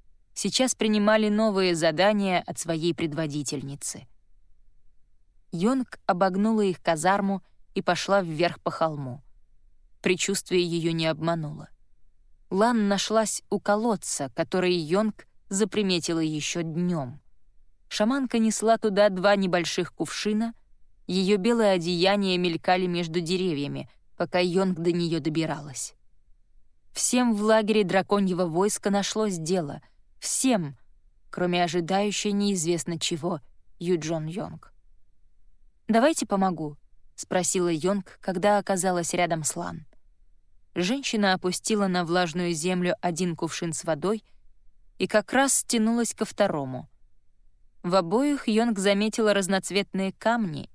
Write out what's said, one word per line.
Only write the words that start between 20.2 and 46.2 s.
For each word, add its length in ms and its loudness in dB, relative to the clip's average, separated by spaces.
ее 320 2
белые 340 2
одеяния 640 2
мелькали 500 0
между 320 -2
деревьями, 680 -2
пока 220 -2
Йонг 400 2
до 120 2
нее 280 0
добиралась. 760 -4
Всем 440 0
в 60 -2
лагере 420 4
драконьего 600 2
войска 440 0
нашлось 480 0
дело. 440 -4
Всем, 560 0
кроме 340 0
ожидающей 680 0
неизвестно 680 0
чего, 420 -4
Юджон 480 -2
Йонг. 480 -10
"Давайте 380 2
помогу", 520 -2
спросила 480 0
Йонг, 540 -2
когда 360 2
оказалась 560 0
рядом 300 0
с 120 -2
Лан. 300 -8
Женщина 600 0
опустила 540 0
на 180 0
влажную 480 0
землю 480 0
один 340 -2
кувшин 380 -6
с 100 -8
водой 400 -2
и 100 -2
как 260 0
раз 200 4
стянулась 600 0
ко 100 -6